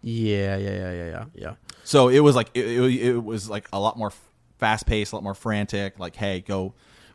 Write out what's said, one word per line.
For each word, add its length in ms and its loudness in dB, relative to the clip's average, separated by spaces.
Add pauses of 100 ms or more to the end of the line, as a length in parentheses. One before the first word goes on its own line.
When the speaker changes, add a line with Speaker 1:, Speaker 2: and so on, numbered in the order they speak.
Speaker 1:
Yeah, 560 -2
yeah, 120 -6
yeah, 220 -6
yeah, 180 -8
yeah, 160 -10 (100)
yeah. 180 -14 (300)
Speaker 2:
So 260 6
it 100 8
was 160 8
like, 180 2
it, 120 -2
it, 360 2 (140)
it 80 -2
was 260 -8
like 240 -8
a 60 -2
lot 180 0
more 100 -4
f-, 220 -12 (300)
fast 260 0
paced, 260 0
a 40 -8
lot 80 -8
more 120 -8
frantic. 640 -4
Like, 160 -12
"Hey, 260 -4
go." 320 -6 (420)